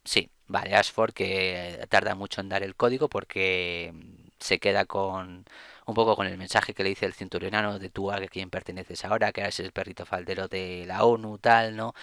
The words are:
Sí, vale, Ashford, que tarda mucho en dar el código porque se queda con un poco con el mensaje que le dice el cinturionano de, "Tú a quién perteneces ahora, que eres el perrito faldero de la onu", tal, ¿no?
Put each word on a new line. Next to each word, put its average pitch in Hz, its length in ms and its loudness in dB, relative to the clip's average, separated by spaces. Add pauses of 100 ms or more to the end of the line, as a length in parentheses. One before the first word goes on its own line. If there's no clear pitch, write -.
Sí, - 240 2 (160)
vale, 98 280 -2
Ashford, 110 380 4
que 92 800 -2
tarda 98 240 6
mucho 98 260 -6
en 98 80 -8
dar 98 140 0
el 95 120 -8
código 127 360 2
porque 90 800 -2 (480)
se - 180 0
queda 101 280 4
con 95 580 -4 (400)
un 110 100 -6
poco 110 220 6
con 95 100 0
el 92 120 -6
mensaje 101 340 0
que - 100 -4
le 98 60 2
dice 98 160 0
el 92 80 0
cinturionano 101 680 -4
de, 95 120 -10
"Tú 98 200 -4
a 101 80 -2 (100)
quién 95 200 -8
perteneces 90 560 -8
ahora, 104 280 2
que 101 100 -4
eres 98 180 -4
el 95 120 -8
perrito 95 340 -8
faldero 92 420 -4
de 90 380 -6
la 95 180 -4
onu", 113 320 2
tal, 113 400 4
¿no? 113 260 -4